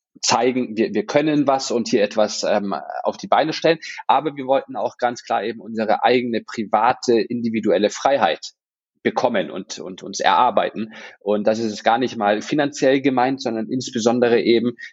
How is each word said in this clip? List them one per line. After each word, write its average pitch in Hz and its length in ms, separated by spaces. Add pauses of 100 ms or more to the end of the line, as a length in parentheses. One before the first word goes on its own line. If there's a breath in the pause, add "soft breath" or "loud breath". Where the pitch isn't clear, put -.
(220)
zeigen, 123 540
wir, 101 180
wir 104 120
können 147 420
was 135 240
und 113 160
hier 110 160
etwas, 107 400
ähm, 101 320 (280)
auf - 120
die - 120
Beine 139 260
stellen. 165 260 (280 loud breath)
Aber 143 280
wir 139 100
wollten 131 300
auch 110 220
ganz 120 260
klar 117 200
eben 113 180
unsere 110 420
eigene 120 380
private, 113 800
individuelle 107 720
Freiheit 113 600 (520)
bekommen 113 460
und, - 300
und 90 240
uns 87 160
erarbeiten. 101 760 (280 loud breath)
Und 104 260
das 110 100
ist 110 260
gar 110 140
nicht 117 200
mal 107 260
finanziell 143 580
gemeint, 131 400
sondern 110 260
insbesondere 120 760
eben, 117 320 (200 loud breath)